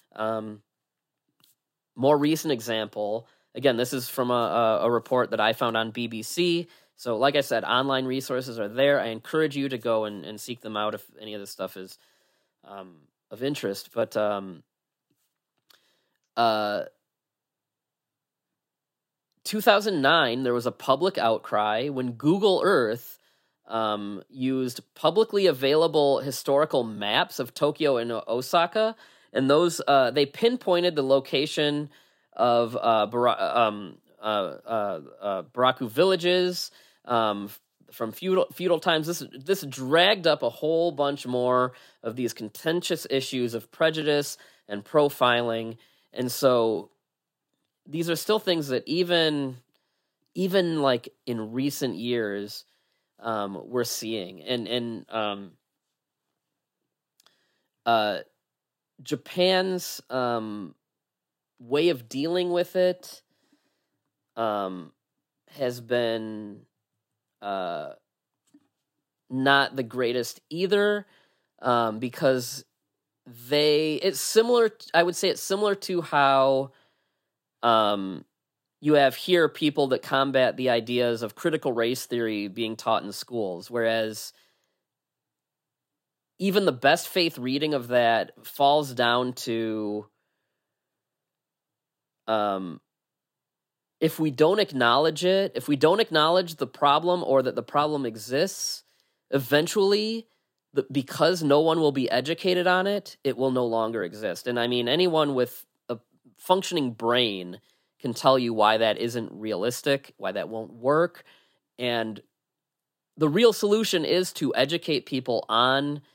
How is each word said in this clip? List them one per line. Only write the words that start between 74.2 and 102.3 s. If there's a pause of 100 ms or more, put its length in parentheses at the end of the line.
similar
t-,
I
would
say
it's
similar (120)
to
how, (920)
um, (560)
you
have
here
people
that
combat
the
ideas
of
critical
race
theory
being
taught
in
schools,
whereas (2000)
even
the
best
faith
reading
of
that (120)
falls
down
to, (2250)
um, (1160)
if
we
don't
acknowledge
it,
if
we
don't
acknowledge
the
problem
or
that
the
problem
exists, (460)
eventually, (480)
the,
because
no
one
will
be
educated